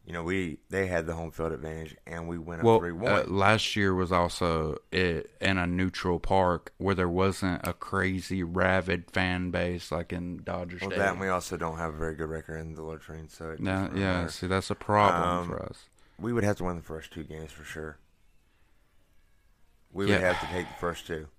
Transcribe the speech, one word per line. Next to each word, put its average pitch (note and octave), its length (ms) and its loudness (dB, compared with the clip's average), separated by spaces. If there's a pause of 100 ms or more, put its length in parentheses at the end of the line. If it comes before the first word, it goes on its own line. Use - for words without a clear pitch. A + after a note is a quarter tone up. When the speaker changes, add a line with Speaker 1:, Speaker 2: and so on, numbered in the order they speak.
Speaker 1:
You E2+ 100 -12
know, E2+ 100 -4
we, F2+ 340 -2 (100)
they F#2+ 200 0
had E2+ 180 0
the E2 80 -4
home E2 160 -6
field D#2+ 220 -2
advantage, D#2+ 420 -8 (100)
and E2 220 -8
we E2+ 120 -4
went E2 240 -8
up - 40 0
Speaker 2:
Well, A2+ 140 8
Speaker 1:
three F2 100 -2
one. F#2 220 0
Speaker 2:
uh, G2+ 160 4
last G2+ 480 4
year G2 180 4
was F#2 160 0
also E2+ 680 2 (140)
i-, F2+ 300 2 (180)
in F#2+ 180 2
a F2 100 2
neutral F2+ 500 0
park F2+ 600 2
where F#2 180 2
there F2+ 120 2
wasn't F#2 560 2
a E2+ 80 0
crazy, F#2+ 720 0
rabid F2+ 680 2
fan F2+ 400 0
base F2 400 -2
like E2+ 200 -4
in F2 300 -6
Dodger F2+ 380 -6
Speaker 1:
Well, F#2+ 100 -6
Speaker 2:
Stadium. F#2 80 -2
Speaker 1:
that G2 140 4
and F2+ 80 -4
we F#2+ 80 0
also F2+ 280 -2
don't E2 200 -2
have E2 180 -4
a - 20 -10
very D#2+ 200 -4
good D#2 140 -4
record D#2+ 280 -8
in D#2+ 160 -8
the D#2+ 80 -10
Latrine, D#2+ 460 -12
so D#2+ 220 -12
it D#2+ 100 -10
Speaker 2:
No, F#2+ 100 -2
Speaker 1:
doesn't F#2+ 220 0
really F#2+ 100 -2
Speaker 2:
yeah, F#2+ 120 2
Speaker 1:
matter. F2 160 0
Speaker 2:
see, - 180 -6
that's F#2+ 220 0
a G#2 40 0
problem G2+ 480 4
Speaker 1:
Um, F2 240 2
Speaker 2:
for - 160 -6
us. - 220 -12 (340)
Speaker 1:
we A2+ 140 -2
would A#2 100 4
have G2+ 140 2
to F2+ 80 -6
win F2+ 120 0
the D#2+ 60 -8
first D#2+ 300 -12
two E2 100 -10
games D#2 300 -10
for D#2+ 120 -18
sure. D#2 340 -10 (1900)
We G2 140 0
Speaker 2:
Yeah. G2+ 80 6
Speaker 1:
would F#2 100 4
have F2+ 160 4
to F2+ 60 -6
take F2 220 -4
the - 60 -16
first E2+ 320 -4
two. D#2 220 -6 (100)